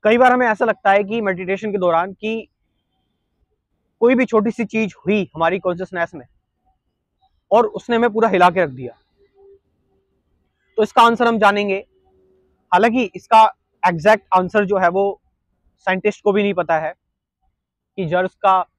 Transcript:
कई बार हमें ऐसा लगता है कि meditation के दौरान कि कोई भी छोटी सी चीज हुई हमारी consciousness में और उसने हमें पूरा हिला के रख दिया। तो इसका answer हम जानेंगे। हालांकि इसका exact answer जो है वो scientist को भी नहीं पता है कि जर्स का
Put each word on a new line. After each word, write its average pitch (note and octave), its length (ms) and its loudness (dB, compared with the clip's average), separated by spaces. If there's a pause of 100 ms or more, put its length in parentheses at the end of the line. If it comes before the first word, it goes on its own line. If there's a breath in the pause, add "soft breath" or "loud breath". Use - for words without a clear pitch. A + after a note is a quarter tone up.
कई A3 140 2
बार B3 160 4
हमें B3 140 0
ऐसा A3 180 0
लगता G3+ 260 0
है G3+ 120 2
कि A3 180 -6
meditation F#3+ 500 -6
के G3+ 60 -4
दौरान F3+ 360 0
कि A3 340 -8 (1500)
कोई A#3+ 140 4
भी B3 100 0
छोटी G#3+ 260 -2
सी A#3 140 -6
चीज A3 320 -6
हुई G3+ 260 -2 (120)
हमारी E3 240 -2
consciousness F3 560 -6
में B2+ 100 -18 (1300)
और A3+ 160 4
उसने G#3+ 280 -6
हमें A#3 140 2
पूरा G#3+ 200 0
हिला F3+ 200 4
के F3+ 140 0
रख D3+ 60 -2
दिया। B2+ 240 -14 (1800)
तो A3 60 2
इसका A#3+ 180 2
answer A#3 260 4
हम A#3 120 0
जानेंगे। G3+ 380 2 (920)
हालांकि A3+ 320 2 (120)
इसका A3 280 4 (400)
exact F#3 500 0
answer F#3 320 0
जो F#3+ 120 -2
है F3+ 120 2
वो G3 320 -4 (680)
scientist F#3+ 360 -4
को G#3 80 0
भी G3+ 120 0
नहीं G3+ 100 -2
पता E3 260 -2
है D#3+ 140 -8 (1040)
कि F#3+ 80 -6
जर्स F3+ 300 -4
का F#3 300 0 (140)